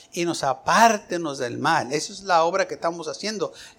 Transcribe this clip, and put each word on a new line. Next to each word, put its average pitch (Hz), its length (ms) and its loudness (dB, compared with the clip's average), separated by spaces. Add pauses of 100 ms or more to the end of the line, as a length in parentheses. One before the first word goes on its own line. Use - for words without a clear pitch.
(120)
y 175 140 -2
nos 160 180 -2
apártenos 170 960 2
del 120 180 -4
mal. 131 340 0
Esa 151 220 -4
es 196 80 -16
la 180 220 4
obra 185 240 0
que 156 80 -8
estamos 170 320 -4
haciendo. 185 440 -6 (280)